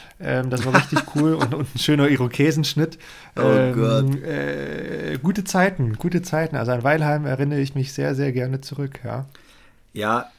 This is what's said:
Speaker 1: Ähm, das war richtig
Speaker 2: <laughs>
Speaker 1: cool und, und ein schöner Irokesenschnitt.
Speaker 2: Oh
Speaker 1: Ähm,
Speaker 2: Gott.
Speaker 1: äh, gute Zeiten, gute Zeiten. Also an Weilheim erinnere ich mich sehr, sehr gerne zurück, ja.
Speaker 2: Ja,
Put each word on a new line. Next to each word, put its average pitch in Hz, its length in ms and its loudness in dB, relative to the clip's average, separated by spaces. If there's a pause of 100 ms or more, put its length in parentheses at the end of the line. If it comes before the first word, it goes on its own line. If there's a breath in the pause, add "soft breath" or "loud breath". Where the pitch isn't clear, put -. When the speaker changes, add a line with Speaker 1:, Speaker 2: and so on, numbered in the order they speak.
(220 loud breath)
Speaker 1:
Ähm, 127 280 -2
das 127 160 -2
war 131 80 0
richtig 139 380 4
Speaker 2:
<laughs> - 40 -6
Speaker 1:
cool 156 200 4
und, 135 200 0
und 147 200 -4
ein 123 40 -6
schöner 147 300 4
Irokesenschnitt. 143 880 2 (380 loud breath)
Speaker 2:
Oh 131 340 4
Speaker 1:
Ähm, - 0 -
Speaker 2:
Gott. 135 540 2
Speaker 1:
äh, 143 1000 -6
gute 190 220 0
Zeiten, 180 540 0
gute 175 240 0
Zeiten. 160 340 -2
Also 120 160 0
an 120 100 0
Weilheim 147 440 2
erinnere 143 340 0
ich 139 140 -2
mich 135 180 -4
sehr, 143 220 -2
sehr 135 180 0
gerne 131 300 -2
zurück, 139 420 -8
ja. 117 220 -6 (680 soft breath)
Speaker 2:
Ja, 107 460 -2